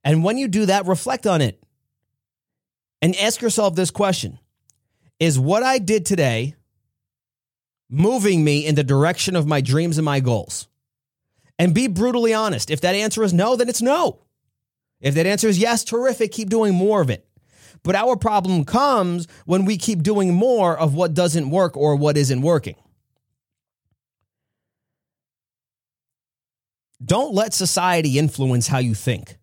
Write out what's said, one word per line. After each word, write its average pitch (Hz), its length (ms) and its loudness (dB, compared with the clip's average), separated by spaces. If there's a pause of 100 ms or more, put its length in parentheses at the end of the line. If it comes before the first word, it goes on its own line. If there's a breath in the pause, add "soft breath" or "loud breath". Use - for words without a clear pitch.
And 160 180 2
when 220 160 0
you 269 100 -2
do 202 180 0
that, 190 200 0
reflect 220 400 -2
on 175 140 2
it 113 220 -2 (1400)
and 180 140 0
ask 214 240 -2
yourself 208 340 0
this 175 160 -2
question. 185 480 -4 (800)
Is 156 200 2
what 180 260 2
I 269 140 2
did 196 280 0
today 135 480 0 (1400)
moving 190 540 2
me 147 200 2
in 151 120 0
the 147 80 2
direction 151 500 0
of 156 120 0
my 147 140 0
dreams 151 380 0
and 156 60 0
my 139 160 0
goals? 120 480 -4 (920)
And 170 160 2
be 247 140 0
brutally 226 440 0
honest. 214 380 -2
If 151 120 -4
that 180 120 0
answer 214 280 -2
is 196 100 2
no, 214 240 2
then 240 120 0
it's 233 140 -4
no. 294 380 0 (800)
If 139 140 -2
that 165 120 2
answer 208 220 0
is 190 100 2
yes, 226 260 0
terrific, 240 480 -2
keep 220 160 -8
doing 208 260 2
more 196 260 2
of 131 100 0
it. - 160 -8 (560 soft breath)
But 180 120 0
our 226 220 0
problem 185 480 0
comes 202 640 0 (160 loud breath)
when 190 200 0
we 202 120 0
keep 180 260 -2
doing 190 320 2
more 196 420 2
of 151 180 0
what 165 200 0
doesn't 160 360 0
work 180 260 0
or 147 200 2
what 147 200 2
isn't 135 260 0
working. 147 340 0 (4000)
Don't 247 280 0
let 214 220 -2
society 170 640 0
influence 131 480 0
how 135 120 -2
you 120 160 -2
think. - 480 -6